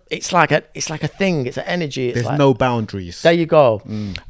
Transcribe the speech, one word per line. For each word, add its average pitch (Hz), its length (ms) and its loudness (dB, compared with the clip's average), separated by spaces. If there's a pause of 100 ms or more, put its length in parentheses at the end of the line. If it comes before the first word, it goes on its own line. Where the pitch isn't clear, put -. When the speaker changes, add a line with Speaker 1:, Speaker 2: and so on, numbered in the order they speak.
(100)
Speaker 1:
it's - 220 -8
like 165 180 4
a, 156 120 2 (120)
it's - 160 -8
like 156 140 -6
a 151 40 -2
thing, 175 380 -2
it's 135 120 -8
an - 80 -8
energy. 151 420 -4
It's 120 60 -4
Speaker 2:
There's 123 120 -2
Speaker 1:
like, 139 120 -2
Speaker 2:
no 139 160 6
boundaries. 110 680 -4
Speaker 1:
there 170 120 6
you 170 120 0
go. 135 400 4
Speaker 2:
Mm. 104 320 -8 (120)